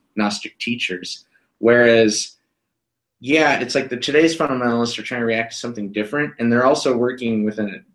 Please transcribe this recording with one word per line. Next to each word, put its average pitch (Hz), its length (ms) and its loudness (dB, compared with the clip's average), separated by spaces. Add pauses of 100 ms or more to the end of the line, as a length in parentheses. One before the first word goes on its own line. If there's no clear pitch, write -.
(160)
Gnostic 104 440 -4
teachers. - 640 -8 (320)
Whereas, 117 800 4 (840)
yeah, 143 400 2
it's 127 160 -4
like 131 140 -2
the, 123 80 -6
today's 160 400 2
fundamentalists 123 600 -2
are 107 40 -12
trying 123 180 -6
to 117 40 -2
react 113 280 -2
to - 40 -14
something 107 340 -8
different, 147 460 -4
and 117 140 0
they're 123 140 4
also 139 300 2
working 117 480 -2
within 107 520 -6